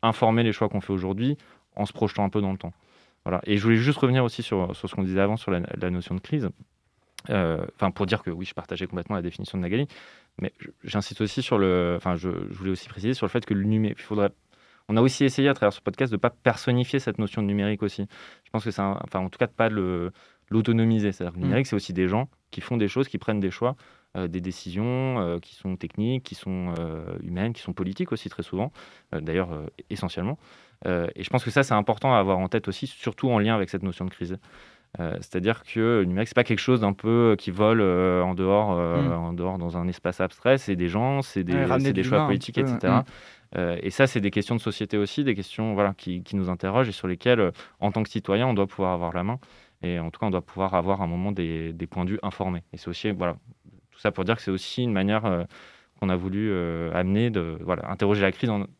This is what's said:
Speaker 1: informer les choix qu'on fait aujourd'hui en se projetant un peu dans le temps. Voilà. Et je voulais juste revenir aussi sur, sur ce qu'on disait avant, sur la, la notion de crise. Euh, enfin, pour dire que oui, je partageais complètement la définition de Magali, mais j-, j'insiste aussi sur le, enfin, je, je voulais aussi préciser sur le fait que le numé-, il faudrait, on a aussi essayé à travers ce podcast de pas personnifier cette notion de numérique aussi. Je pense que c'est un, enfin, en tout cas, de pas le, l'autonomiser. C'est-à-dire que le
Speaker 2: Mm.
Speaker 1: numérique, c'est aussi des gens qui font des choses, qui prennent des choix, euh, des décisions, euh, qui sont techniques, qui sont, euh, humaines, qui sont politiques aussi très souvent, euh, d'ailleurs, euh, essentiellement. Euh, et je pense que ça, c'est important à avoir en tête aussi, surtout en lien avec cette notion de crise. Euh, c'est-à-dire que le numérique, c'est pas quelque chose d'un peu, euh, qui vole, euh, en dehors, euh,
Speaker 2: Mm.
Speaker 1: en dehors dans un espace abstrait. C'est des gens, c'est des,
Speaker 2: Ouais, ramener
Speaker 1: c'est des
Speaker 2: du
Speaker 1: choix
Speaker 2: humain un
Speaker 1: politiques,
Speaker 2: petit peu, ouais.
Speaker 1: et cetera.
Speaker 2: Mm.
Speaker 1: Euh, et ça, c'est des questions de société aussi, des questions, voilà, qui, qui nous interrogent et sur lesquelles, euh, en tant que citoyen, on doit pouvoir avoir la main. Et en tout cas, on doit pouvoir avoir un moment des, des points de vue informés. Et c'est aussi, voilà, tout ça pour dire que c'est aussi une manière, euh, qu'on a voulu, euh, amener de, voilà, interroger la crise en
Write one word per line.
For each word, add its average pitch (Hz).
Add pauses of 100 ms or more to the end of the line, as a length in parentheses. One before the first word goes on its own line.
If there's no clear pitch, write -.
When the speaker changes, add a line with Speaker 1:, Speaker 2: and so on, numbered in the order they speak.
Speaker 1:
informer 113
les 110
choix 107
qu'on 101
fait -
aujourd'hui 98 (400)
en 104
se -
projetant 104
un 98
peu 104
dans 98
le 95
temps. 87 (520)
Voilà. 90
Et 104
je 101
voulais 113
juste 131
revenir 127
aussi 117
sur, 92
sur 95
ce -
qu'on 98
disait 92
avant, 104
sur 101
la, 87 (200)
la 90
notion 90
de 92
crise. 131 (800)
Euh, 85
enfin, 98
pour 98
dire 98
que 92
oui, 87
je -
partageais 92
complètement 90
la 87
définition 95
de 90
Magali, 110 (540)
mais 95
j-, - (160)
j'insiste -
aussi 110
sur 117
le, 90
enfin, 90
je, 87 (200)
je 92
voulais 95
aussi -
préciser 104
sur 117
le 92
fait 120
que 107
le 98
numé-, 110
il -
faudrait, 101 (580)
on 107
a 113
aussi 131
essayé 139
à 135
travers 104
ce -
podcast 110
de 104
pas 117
personnifier 123
cette -
notion 107
de 101
numérique 101
aussi. 98 (380)
Je -
pense 110
que 117
c'est 101
un, 98
enfin, -
en 92
tout -
cas, 123
de -
pas 113
le, 92 (360)
l'autonomiser. 113
C'est-à-dire 87
que 90
le 90
Speaker 2:
Mm. 92
Speaker 1:
numérique, 127
c'est 110
aussi 95
des 90
gens 113 (220)
qui -
font -
des 107
choses, 135
qui 101
prennent 107
des 95
choix, 123 (420)
euh, 90
des 90
décisions, 117
euh, 87
qui -
sont 92
techniques, 117
qui -
sont, 92
euh, 80 (180)
humaines, 90
qui -
sont 95
politiques 98
aussi 107
très -
souvent, 107 (420)
euh, 78
d'ailleurs, 85
euh, 78 (240)
essentiellement. 98 (480)
Euh, 87
et 92
je -
pense 127
que 117
ça, 139
c'est 127
important 110
à 113
avoir 95
en 92
tête 110
aussi, 101
surtout -
en 117
lien 110
avec 98
cette 92
notion 92
de 92
crise. 90 (640)
Euh, 85
c'est-à-dire 98
que 113
le 95
numérique, 92
c'est -
pas 123
quelque 110
chose 127
d'un 101
peu, 113
euh, 101
qui -
vole, 107
euh, 90
en 90
dehors, 98
euh, 87
Speaker 2:
Mm. 85
Speaker 1:
en 85
dehors 90
dans 85
un 87
espace 90
abstrait. 120
C'est 101
des 87
gens, 127
c'est 98
des, 87
Speaker 2:
Ouais, 139
ramener 135
Speaker 1:
c'est 139
des -
Speaker 2:
du -
Speaker 1:
choix 107
Speaker 2:
humain 156
un 147
Speaker 1:
politiques, -
Speaker 2:
petit 135
peu, 135
ouais. 120
Speaker 1:
et -
cetera. 98
Speaker 2:
Mm. 135 (540)
Speaker 1:
Euh, 85
et 95
ça, 135
c'est 123
des 98
questions 107
de 113
société 107
aussi, 104
des 127
questions, 107
voilà, 98
qui, 90
qui 104
nous 92
interrogent 95
et 101
sur -
lesquelles, 113
euh, 92 (300)
en 101
tant 110
que 104
citoyen, 107
on 123
doit 98
pouvoir 92
avoir 85
la 87
main. 117 (440)
Et 87
en 82
tout -
cas, 113
on 101
doit 90
pouvoir 95
avoir 95
un 90
moment 90
des, 82
des 82
points 90
de 92
vue 107
informés. 92 (100)
Et 90
c'est -
aussi, 87
voilà, 90 (540)
tout -
ça 107
pour 95
dire 113
que -
c'est -
aussi 95
une 117
manière, 104
euh, 87 (560)
qu'on 98
a 92
voulu, 95
euh, 85
amener 98
de, 82
voilà, 85
interroger 101
la 95
crise 123
en 101 (140)